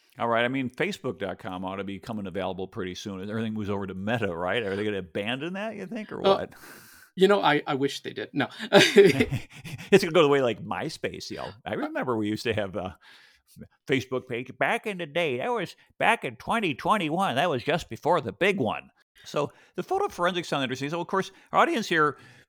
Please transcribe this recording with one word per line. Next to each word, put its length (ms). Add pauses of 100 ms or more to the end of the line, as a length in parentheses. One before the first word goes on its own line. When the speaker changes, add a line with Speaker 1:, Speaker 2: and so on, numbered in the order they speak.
(200)
Speaker 1:
All 80
right. 180
I 20
mean, 220
Facebook 480
dot 220
com 260
ought 120
to 60
be 140
coming 300
available 400
pretty 260
soon. 340
Everything 280
moves 120
over 200
to 80
Meta, 360
right? 300
Are 140
they 80
gonna 160
abandon 540
that, 220
you 120
think, 240
or 80
Speaker 2:
Uh, 160
Speaker 1:
what? 180 (640)
Speaker 2:
you 120
know, 140
I, 240
I 80
wish 300
they 100
did. 180
No. 220
<laughs> 80
Speaker 1:
<laughs> 100
It's 1300
gonna 100
go 80
the 60
way, 160
like, 200
MySpace, 680
yo. 140 (200)
I 80
remember 420
we 120
used 160
to 100
have 220
a 200 (920)
Facebook 400
page 320
back 260
in 140
the 80
day. 300
That 140
was 240 (220)
back 280
in 100
twenty 400
twenty-one. 640
That 120
was 140
just 260
before 320
the 120
big 260
one. 320 (340)
So 260 (240)
the 80
photo 240
forensics 400
sound 160
interesting. 260
So, 120
of 60
course, 240 (200)
our 80
audience 300
here, 280 (320)